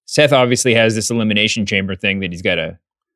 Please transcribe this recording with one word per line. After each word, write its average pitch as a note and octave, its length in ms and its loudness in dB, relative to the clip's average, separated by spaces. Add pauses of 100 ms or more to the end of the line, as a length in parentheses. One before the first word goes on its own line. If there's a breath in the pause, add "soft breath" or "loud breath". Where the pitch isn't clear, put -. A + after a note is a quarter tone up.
Seth D3 260 2
obviously B2 420 2
has A2+ 200 2
this G#2+ 160 -4
Elimination A2 560 0
Chamber G2 280 -2
thing G2 260 -4
that F#2 120 -6
he's F2 100 -10
gotta F2 360 -4 (360)